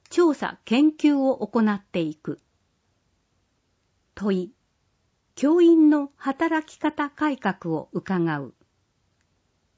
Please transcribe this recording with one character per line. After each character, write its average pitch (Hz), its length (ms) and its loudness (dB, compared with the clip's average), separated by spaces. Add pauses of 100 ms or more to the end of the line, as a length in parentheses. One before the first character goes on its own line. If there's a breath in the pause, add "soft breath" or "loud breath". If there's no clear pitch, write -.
調 330 240 2
査 - 300 -10
研 294 280 2
究 294 260 0
を 262 280 -2
行 220 240 0
っ 202 140 -4
て - 160 -8
い 156 160 -4
く。 - 240 -12 (1800)
問 196 220 -2
い。 180 140 -8 (840)
教 330 260 2
員 330 280 6
の 294 260 0
働 311 500 -4
き - 120 -20
方 302 320 -4
改 302 280 -4
革 180 380 -6
を 143 160 -8
伺 165 480 -4
う。 135 140 -14 (1200)